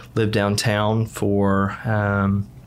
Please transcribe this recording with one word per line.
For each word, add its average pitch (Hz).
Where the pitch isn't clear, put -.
lived 110
downtown 107
for, 98
um, 101